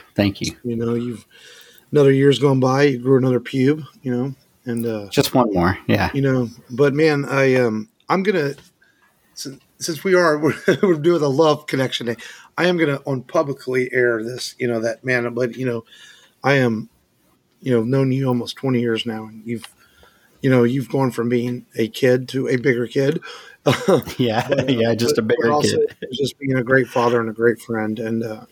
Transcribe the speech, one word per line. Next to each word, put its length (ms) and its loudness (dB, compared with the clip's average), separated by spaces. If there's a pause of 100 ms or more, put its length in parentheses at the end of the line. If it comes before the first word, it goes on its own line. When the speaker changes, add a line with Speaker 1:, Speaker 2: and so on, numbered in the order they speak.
(160)
Speaker 1:
Thank 260 0
you. 120 -4 (120)
Speaker 2:
You 100 -4
know, 200 -2
you've, 280 -8 (680)
another 200 6
year's 280 4
gone 200 4
by. 240 2
You 140 2
grew 220 4
another 200 2
pube, 460 0 (160)
you 100 -6
know, 220 -4 (320)
and, 220 -4
uh, 240 -6
Speaker 1:
Just 240 0
one 180 2
more. 240 2 (100)
Yeah. 280 0
Speaker 2:
you 80 -2
know, 260 0 (220)
but 240 2
man, 300 0
I, 300 2
um, 340 0 (200)
I'm 140 0
gonna, 320 -2 (800)
since, 260 -14 (160)
since 260 -8
we 120 4
are, 220 4
<laughs> 20 -6
we're, 160 2 (260)
we're 140 4
doing 260 2
a 60 2
love 400 2
connection 400 -4
day, 80 -4 (420)
I 80 0
am 120 2
gonna 280 0
on 160 -4
publicly 720 -2
air 300 2
this, 340 -10
you 100 -2
know, 120 -2
that 240 -4
man, 320 -2
but, 200 -2
you 120 -6
know, 180 -4 (580)
I 120 4
am, 340 0 (720)
you 100 -4
know, 120 2
known 280 0
you 160 -2
almost 280 -4
twenty 260 -2
years 240 -2
now, 200 -8
and 200 -20
you've, 200 -10 (760)
you 80 2
know, 140 6
you've 260 -2
gone 220 0
from 180 -4
being 360 -4 (120)
a 100 -2
kid 420 0
to 200 -6
a 80 0
bigger 300 -2
kid. 380 -2
<laughs> 60 -16 (840)
Speaker 1:
Yeah, 320 0
Speaker 2:
But, 200 -2
uh, 40 0
Speaker 1:
yeah, 200 2
just 220 0
Speaker 2:
but, 80 2
Speaker 1:
a 20 -4
bigger 180 0
Speaker 2:
but 80 2
also 260 0
Speaker 1:
kid. 180 0 (160)
Speaker 2:
just 260 -6
being 200 -2
a 60 0
great 260 2
father 320 2
and 80 -4
a 40 -8
great 280 0
friend, 360 -4
and, 240 -4
uh, 200 -10 (100)